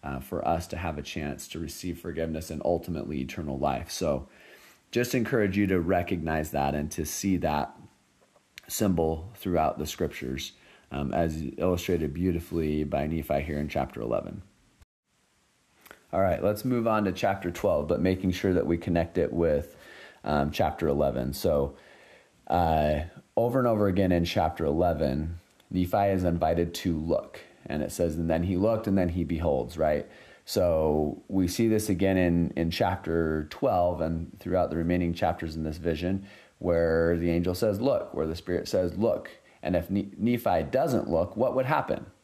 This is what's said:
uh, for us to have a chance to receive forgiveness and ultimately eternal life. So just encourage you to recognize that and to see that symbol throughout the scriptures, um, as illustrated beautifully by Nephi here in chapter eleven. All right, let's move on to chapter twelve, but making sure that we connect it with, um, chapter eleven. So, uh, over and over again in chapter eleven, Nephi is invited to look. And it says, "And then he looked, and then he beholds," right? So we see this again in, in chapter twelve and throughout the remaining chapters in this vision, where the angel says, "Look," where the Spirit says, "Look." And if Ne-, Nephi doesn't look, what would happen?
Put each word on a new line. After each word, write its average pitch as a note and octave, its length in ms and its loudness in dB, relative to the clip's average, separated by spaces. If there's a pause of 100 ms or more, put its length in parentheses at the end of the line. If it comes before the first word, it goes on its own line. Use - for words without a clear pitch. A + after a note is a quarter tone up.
uh, C#2 160 -6
for C#2+ 280 -6
us E2 200 0
to E2 100 -8
have E2 200 -6
a D2 60 -8
chance D2 460 -8
to D#2+ 100 -10
receive E2 400 -8
forgiveness D#2+ 500 -6
and D#2 160 -6
ultimately D#2 540 -2
eternal C2+ 400 -6
life. C2+ 320 -2
So C#2 360 -2 (640)
just A#2+ 220 0
encourage G#2+ 440 2
you G2+ 100 4
to F#2 120 4
recognize E2 720 0
that C#2 220 0
and D2 180 -2
to D#2 140 -4
see F#2+ 320 0
that D2+ 380 -2 (920)
symbol E2+ 680 0
throughout E2 420 0
the D2 80 -4
scriptures, C#2+ 680 -6 (380)
um, C#2+ 220 -4
as D#2+ 300 0 (140)
illustrated F2 560 0
beautifully E2 720 0
by D2 220 -2
Nephi D#2 360 -2
here D2 180 -4
in D2+ 80 -2
chapter B1+ 340 -4
eleven. A1 400 -4 (1700)
All F#2+ 80 2
right, F#2+ 220 2
let's G#2 220 0
move A#2+ 220 0
on G#2+ 180 2
to F#2+ 60 0
chapter F#2+ 400 -2
twelve, D#2+ 360 0
but E2+ 140 2
making F#2 300 2
sure F#2 220 0
that F2 120 2
we E2+ 120 0
connect E2+ 400 0
it E2+ 140 2
with, D#2+ 440 0 (480)
um, D2 280 0
chapter - 360 0
eleven. C#2 460 0
So, C#2+ 420 0 (720)
uh, D#2 540 2 (340)
over A#2+ 240 2
and B2 80 2
over G#2+ 200 2
again F#2+ 260 4
in E2+ 100 4
chapter E2+ 420 0
eleven, D#2 760 0 (300)
Nephi F#2 400 2
is F#2 140 2
invited E2+ 520 2
to E2+ 220 -2
look. - 440 -2 (240)
And D2+ 160 -4
it - 100 -4
says, E2 240 -2
"And E2 140 -2
then E2 140 2
he F#2 120 0
looked, A2 320 0
and G2 100 2
then F2+ 120 2
he E2+ 140 -2
beholds," D2+ 540 -2
right? D2+ 280 2 (400)
So D#2 840 2
we F#2+ 200 2
see A2+ 200 2
this G#2+ 220 2
again F#2+ 280 2
in, F2 380 4
in E2 160 0
chapter E2 800 0
twelve F2+ 500 2
and E2 400 -4
throughout F2+ 300 0
the D#2+ 80 -2
remaining E2+ 360 2
chapters D#2+ 420 -2
in D#2 80 -4
this D#2 140 -4
vision, F2 480 -2 (340)
where E2 580 4
the E2+ 140 2
angel F2 240 2
says, G2+ 240 2
"Look," B2+ 340 0
where D#2+ 140 -2
the E2 80 -4
Spirit F2 320 -4
says, F2+ 300 0
"Look." - 320 0 (340)
And F2 140 0
if F2+ 120 -2
Ne-, G2 280 -2
Nephi G#2+ 460 2
doesn't B2+ 460 0
look, E2+ 280 0
what B2 180 0
would B2+ 120 0
happen? - 400 -2 (160)